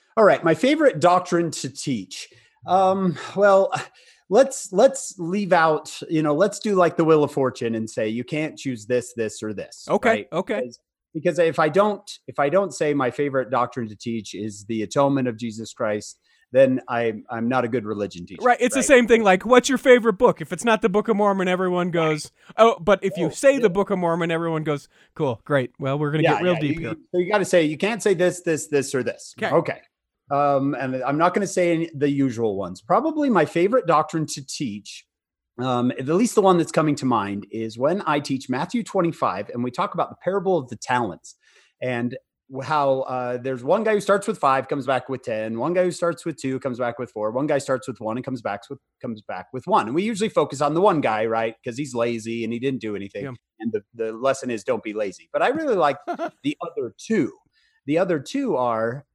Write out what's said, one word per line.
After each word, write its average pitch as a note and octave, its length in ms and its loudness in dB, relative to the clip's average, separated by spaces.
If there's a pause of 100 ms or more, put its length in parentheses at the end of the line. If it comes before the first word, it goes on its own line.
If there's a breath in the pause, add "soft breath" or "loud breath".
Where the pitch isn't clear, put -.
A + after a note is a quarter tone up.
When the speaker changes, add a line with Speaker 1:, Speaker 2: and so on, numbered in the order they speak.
(160)
Speaker 1:
All A3+ 80 6
right. E3+ 180 6
My E3 120 4
favorite C#4 460 4
doctrine F3 520 2
to - 160 -8
teach. - 600 -8 (380 soft breath)
Um, F#3+ 520 2 (160)
well, G3 380 6 (580 loud breath)
let's, C4 420 2
let's B3+ 460 2
leave F3+ 340 -2
out, D#3+ 560 2
you D#3 140 0
know, D3+ 100 2
let's F#3+ 280 0
do G#3 160 -2
like F3 200 4
the E3+ 80 2
Wheel D#3 200 6
of - 80 -2
Fortune B2 420 -2
and A2 160 -6
say, A2 180 -2
you A#2 160 -4
can't D3+ 320 -6
choose A#2 300 -8
this, A#2+ 280 -2
this, A2 280 -6
or G#2+ 100 -6
this. - 380 -14
Speaker 2:
Okay, G#3+ 180 0
Speaker 1:
Right? G#3+ 240 0
Speaker 2:
okay. F#3+ 280 -4
Speaker 1:
Because, E3+ 180 -10 (340)
because E3 280 -2
if E3 180 2
I D#3 100 4
don't, G3 400 0 (200)
if B2+ 100 -8
I C#3+ 120 2
don't F#3 220 0
say D3+ 220 -2
my B2+ 160 0
favorite C3 400 -2
doctrine B2 380 -2
to G#2 80 -14
teach A2+ 380 -8
is G#2 320 -10
the A2+ 160 -4
atonement C#3 460 0
of A2+ 80 -4
Jesus A2 380 -10
Christ, G#2+ 460 -6 (320)
then C3 340 4
I'm, A#2 440 -2
I'm A#2 180 -2
not B2+ 160 2
a A#2 40 -2
good A#2 180 -2
religion G2+ 400 -6
teacher, - 180 -12
Speaker 2:
Right. B3 160 4
It's B3 140 0
the C4+ 60 0
Speaker 1:
right? - 60 -2
Speaker 2:
same B3 220 6
thing. A3+ 160 6
Like, F#3+ 220 4
"What's B3 240 6
your B3+ 80 2
favorite A3+ 400 6
book?" G#3 240 2
If D3+ 100 -10
it's F3+ 140 -6
not A3+ 160 2
the A3 80 2
Book G3+ 180 0
of G#3+ 80 2
Mormon, G3 320 2
everyone F3+ 420 0
goes, D#3 400 0 (280 loud breath)
"Oh," A3+ 200 6
but F#3+ 240 2
if F#3+ 140 -4
you F3 120 -2
Speaker 1:
Oh, - 20 -4
Speaker 2:
say C#4 260 4
the C4 60 0
Speaker 1:
yeah. G#3+ 60 6
Speaker 2:
Book F#3+ 200 0
of G3 100 0
Mormon, E3+ 320 0
everyone E3 320 -2
goes, D3 240 -4 (280 soft breath)
"Cool, C3 320 -2
great. C#3 240 0 (100)
Well, C#3 180 -2
we're D3 120 -2
gonna D3+ 140 2
Speaker 1:
Yeah, E3 100 4
Speaker 2:
get - 80 -2
real F3+ 100 2
Speaker 1:
yeah. E3 80 -2
Speaker 2:
deep D3 140 0
Speaker 1:
You, E3 60 -6
Speaker 2:
here." A#2 100 -6
Speaker 1:
you, A2 60 -8 (140)
so F3+ 100 -2
you F3+ 120 -2
gotta G3+ 140 2
say, F3+ 160 4
you D3+ 160 -2
can't G#3 240 -2
say G#3 100 2
this, F3+ 300 0
this, D3+ 240 -2
this, C#3 280 0
or B2+ 80 0
this. - 360 -10
Speaker 2:
'Kay. G#3 120 -4
Speaker 1:
Okay. D#3 280 0 (520)
Um, C#3+ 440 0
and C3 280 -6
I'm C#3 160 -2
not F3+ 160 4
gonna G#3 120 0
say F3 280 0
any, E3 200 -2
the C#3+ 160 0
usual A#2 460 0
ones. F#2 240 -8
Probably D4 500 0
my F3 140 4
favorite F#3+ 420 0
doctrine D#3+ 400 0
to C#3 200 -12
teach, - 600 -10 (520)
um, B2 340 0
at C3+ 140 -8
least F#3 280 2
the G#3 80 6
one F#3 160 6
that's D#3 140 0
coming D#3 240 2
to - 100 -4
mind, G2+ 440 -2
is A2+ 280 -8
when D#3+ 280 0
I D3+ 140 0
teach C3 280 -6
Matthew D#3 340 -4
twenty-five, C3 680 -2
and A#2+ 120 -6
we B2+ 80 -4
talk F#3+ 240 -4
about E3+ 160 -2
the - 120 -18
parable F#3+ 340 0
of B2+ 120 -4
the A#2+ 80 -12
talents A#2+ 580 -4 (480 soft breath)
and B2 340 -4 (340)
w-, C3 160 -10
how, C#3 360 2
uh, B2 360 -4
there's B2 240 -6
one F#3 220 0
guy A3 100 2
who G#3 60 0
starts G3+ 260 0
with G#3+ 120 -4
five, C3+ 300 2
comes C#3 180 -4
back B2+ 240 0
with B2+ 120 -6
ten, A2+ 360 -4
one D3+ 160 -2
guy F3+ 100 2
who F3+ 60 0
starts E3+ 340 -4
with D#3+ 120 -6
two, C3 240 -4
comes B2 180 -6
back A#2+ 200 -4
with B2 120 -8
four, G#2+ 200 -4
one C3 160 -2
guy D3 120 0
starts C3 280 -4
with A#2 140 -10
one A2 160 -6
and B2+ 80 -8
comes C3 160 -8
back G2+ 300 -6
with, C#3 80 -12 (240)
comes A2+ 180 -10
back F#2 320 -12
with B2+ 140 -10
one. F3+ 200 2
And A#2 80 -4
we F3 80 0
usually G#3+ 280 -2
focus D3 320 -2
on D3 120 2
the E3 60 0
one F#3 220 4
guy, A2+ 240 0
right? A2+ 280 -2 (100)
'Cause A#2 120 -8
he's C3 180 -8
lazy A#2 500 -4
and A2 80 -4
he A#2 60 -6
didn't C3 220 -4
do G#2+ 160 -6
anything. G2 280 -10
Speaker 2:
Yeah. C3+ 80 -10 (280)
Speaker 1:
And A2 120 -6
the, G#2 100 -4 (120)
the A2+ 180 -6
lesson B2+ 380 -2
is A2 140 -6
don't A2+ 180 -2
be G#2+ 120 -8
lazy. G#2 380 -6
But D3 100 -2
I F#3+ 60 4
really C#4+ 280 -2
like D3 300 2
Speaker 2:
<laughs> - 360 -8
Speaker 1:
the C#3+ 200 -4
other C#3 340 -8
two. F#3+ 360 -2 (540)
The D3 120 0
other F3+ 220 0
two B3 360 -4
are, A#2+ 480 -2 (100)